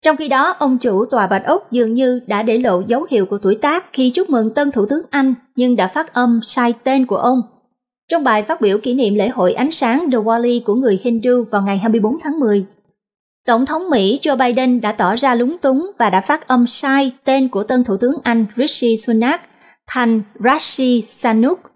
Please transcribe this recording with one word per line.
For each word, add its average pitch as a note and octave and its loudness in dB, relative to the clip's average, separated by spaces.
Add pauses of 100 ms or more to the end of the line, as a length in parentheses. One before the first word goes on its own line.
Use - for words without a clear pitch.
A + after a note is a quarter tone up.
Trong D#4 4
khi D#4 -6
đó, C#4 0
ông C4 0
chủ A3 0
Tòa A3 0
Bạch F#3+ -2
Ốc E4+ -2
dường A#3 0
như B3+ 0
đã G#3+ -4
để A3+ 0
lộ B3+ 0
dấu B3+ -2
hiệu G3+ 2
của G3+ -4
tuổi G3 2
tác D4 -2
khi B3+ 2
chúc F4+ -2
mừng A3 0
tân D4 0
Thủ G#3+ 0
tướng D4 -2
Anh, C4+ 0 (220)
nhưng B3 2
đã C4+ 0
phát D#4 -6
âm A#3+ 2
sai A#3+ -2 (100)
tên C4 2
của G3+ -2
ông. B3+ 0 (720)
Trong D#4+ -2
bài G#3+ 2
phát D#4+ -4
biểu G#3 2
kỷ A#3+ -2
niệm A3+ 0
lễ G#3 0
hội G#3 0
ánh C#4 -2
sáng C#4+ 0
Diwali A#3 0
của G#3 0
người A#3 0
Hindu A#3+ 0
vào G3+ 0
ngày G3 -2
hai G#3 -2
mươi A3+ 2
bốn A3 0
tháng D#4 -4
mười, G#3 2 (840)
Tổng B3 2
thống E4+ -4
Mỹ A3 2
Joe C#4+ 0
Biden B3 2
đã G#3 -2
tỏ G#3 0
ra B3+ 0
lúng B3+ 0
túng C#4+ 0
và - 2
đã F#3 2
phát D4+ -4
âm A#3+ 2
sai C4+ 0 (120)
tên C4 2
của G#3 -2
tân B3 0
Thủ G#3+ -2
tướng A#3+ 0
Anh A3+ 0 (100)
Rishi A#3+ 0
Sunak A#3+ 0 (480)
thành A3+ 0 (220)
Rishi B3+ 2
Sunak. A#3+ 0 (180)